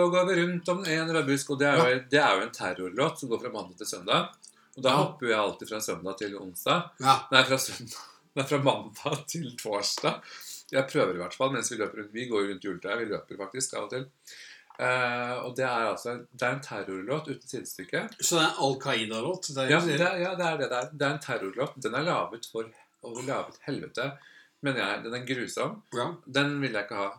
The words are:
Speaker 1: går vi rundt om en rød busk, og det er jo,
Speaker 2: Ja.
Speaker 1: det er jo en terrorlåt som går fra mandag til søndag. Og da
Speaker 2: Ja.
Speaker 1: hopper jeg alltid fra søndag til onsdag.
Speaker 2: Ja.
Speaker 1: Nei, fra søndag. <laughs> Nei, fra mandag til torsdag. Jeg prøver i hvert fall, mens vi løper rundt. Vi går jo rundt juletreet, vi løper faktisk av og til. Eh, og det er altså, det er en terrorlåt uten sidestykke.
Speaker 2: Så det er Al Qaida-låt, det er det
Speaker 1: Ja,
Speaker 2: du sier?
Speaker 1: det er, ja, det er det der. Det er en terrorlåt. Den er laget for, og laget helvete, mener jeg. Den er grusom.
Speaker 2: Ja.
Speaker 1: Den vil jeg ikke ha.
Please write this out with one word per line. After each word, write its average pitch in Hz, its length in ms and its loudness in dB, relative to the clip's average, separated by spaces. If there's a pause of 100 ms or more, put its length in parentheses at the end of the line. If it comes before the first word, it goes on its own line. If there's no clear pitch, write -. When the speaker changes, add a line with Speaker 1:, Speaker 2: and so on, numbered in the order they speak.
(100)
Speaker 1:
går 180 180 4
vi 190 100 4
rundt 175 320 0
om 180 160 -2
en 160 240 2
rød 160 160 2
busk, 139 240 2
og 135 80 0
det 143 80 4
er 139 100 6
jo, 123 120 8
Speaker 2:
Ja. 127 100 4 (120)
Speaker 1:
det 143 100 8
er 110 160 8
jo 95 60 0
en 110 120 -4
terrorlåt 92 640 -2
som 131 100 -8
går 113 140 0
fra 120 80 -6
mandag 101 260 -8
til 107 100 -12
søndag. 117 420 0 (480)
Og 135 80 -6
da 131 60 6
Speaker 2:
Ja. 135 60 6
Speaker 1:
hopper 139 300 2
jeg 110 120 4
alltid 101 300 0
fra 107 120 -6
søndag 92 380 -4
til 101 200 -6
onsdag. 113 520 0 (100)
Speaker 2:
Ja. 131 160 6 (160)
Speaker 1:
Nei, 131 100 10
fra 131 160 4
søndag. - 400 -6 (180)
<laughs> - 200 -20
Nei, 135 80 0
fra 147 140 2
mandag 127 680 0
til 123 300 -6
torsdag. 110 680 -2 (480)
Jeg 135 180 4
prøver 101 260 2
i 87 40 -4
hvert 87 160 -6
fall, 135 160 2
mens 117 200 -2
vi 120 60 -4
løper 107 220 -2
rundt. 104 140 -10
Vi 123 160 -6
går 107 140 2
jo 101 100 0
rundt 92 100 -10
juletreet, 98 380 -4
vi 107 100 -4
løper 95 260 -6
faktisk 117 380 -6
av 110 100 -4
og 104 60 -10
til. 131 160 -6 (720)
Eh, 123 560 0 (100)
og 127 120 -8
det 131 100 2
er 117 240 2
altså, 120 240 -4 (180)
det 123 140 -2
er 131 80 2
en 139 100 -6
terrorlåt 104 640 -4
uten - 200 -10
sidestykke. 123 580 -6 (160)
Speaker 2:
Så 254 160 4
det 160 80 6
er 165 160 0
Al 135 180 4
Qaida-låt, 120 680 -2
det 139 100 -10
er 131 80 2
det 135 40 4
Speaker 1:
Ja, 160 100 8
Speaker 2:
du 175 60 0
sier? 147 120 2
Speaker 1:
det 175 100 4
er, 180 140 0
ja, 185 120 -2
det 175 120 0
er 160 120 2
det 127 120 -2
der. 123 220 -2
Det 143 100 -6
er 143 100 2
en 151 80 -4
terrorlåt. 117 640 -4
Den 110 120 -2
er 139 80 0
laget 117 480 -2
for, 113 200 -6 (340)
og 117 220 -10
laget 120 400 -4
helvete, 117 400 -4 (560)
mener 131 180 0
jeg. 101 240 0
Den 117 100 -4
er 123 120 -6
grusom. 127 560 -4 (100)
Speaker 2:
Ja. 123 140 -2 (240)
Speaker 1:
Den 143 300 2
vil 127 120 0
jeg 101 140 -2
ikke 110 100 -8
ha. 101 220 0